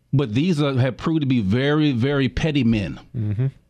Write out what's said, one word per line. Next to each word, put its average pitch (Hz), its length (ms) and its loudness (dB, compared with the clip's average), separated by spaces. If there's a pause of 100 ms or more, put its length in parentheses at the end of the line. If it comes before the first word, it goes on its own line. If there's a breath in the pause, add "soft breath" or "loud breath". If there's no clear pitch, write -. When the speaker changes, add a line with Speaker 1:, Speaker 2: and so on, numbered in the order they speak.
(120)
Speaker 1:
But 135 220 0
these 151 280 0
are, 139 120 0
have 127 240 0
proved 160 240 -2
to 139 60 -2
be 127 140 2
very, 143 500 2
very 135 360 0
petty 143 360 0
men. 104 360 0 (160)
Speaker 2:
Mm-hmm. 107 320 -2 (220)